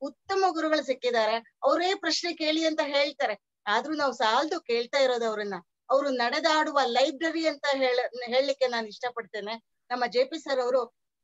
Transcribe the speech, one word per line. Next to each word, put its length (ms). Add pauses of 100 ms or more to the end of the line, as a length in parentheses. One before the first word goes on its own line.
ಉತ್ತಮ 480
ಗುರುಗಳು 340
ಸಿಕ್ಕಿದ್ದಾರೆ, 800
ಅವರೇ 320
ಪ್ರಶ್ನೆ 380
ಕೇಳಿ 320
ಅಂತ 180
ಹೇಳ್ತಾರೆ. 580 (260)
ಆದ್ರೂ 280
ನಾವು 180
ಸಾಲ್ದು 480
ಕೇಳ್ತಾ 380
ಇರೋದು 260
ಅವ್ರನ್ನ. 300 (360)
ಅವರು 180
ನಡೆದಾಡುವ 800
ಲೈಬ್ರರಿ 600
ಅಂತ 180 (120)
ಹೇಳ-, 580
ಹೇಳಲಿಕ್ಕೆ 320
ನಾನು 200
ಇಷ್ಟಪಡ್ತೇನೆ. 800 (260)
ನಮ್ಮ 160
ಜೆ 180
ಪಿ 140
ಸರ್ 220
ಅವರು 340 (300)